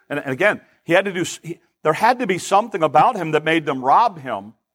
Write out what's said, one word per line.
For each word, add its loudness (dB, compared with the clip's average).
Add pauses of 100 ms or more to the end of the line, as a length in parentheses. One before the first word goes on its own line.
and, -6
and -6
again, 0 (220)
he -4
had 6
to -6
do, -4 (180)
he, -14 (220)
there 2
had 2
to -4
be 0
something -2
about 4
him -6
that 0
made 0
them -4
rob 4
him. -10 (200)